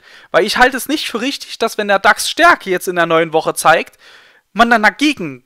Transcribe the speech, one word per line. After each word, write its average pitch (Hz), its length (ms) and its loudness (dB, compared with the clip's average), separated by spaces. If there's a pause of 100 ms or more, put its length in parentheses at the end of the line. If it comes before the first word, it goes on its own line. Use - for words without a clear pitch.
(320)
Weil 165 120 2
ich 214 140 -4
halte 247 180 4
es 240 120 -8
nicht 294 200 -4
für 214 140 -8
richtig, - 380 -8
dass 226 180 -4
wenn 208 100 -4
der 196 120 -2
dax - 320 0
Stärke 330 400 2
jetzt 180 160 -4
in 180 80 -4
der 170 100 0
neuen 165 260 0
Woche 160 220 -2
zeigt, - 460 0 (540)
man 233 180 2
dann 226 100 2
dagegen 202 640 -2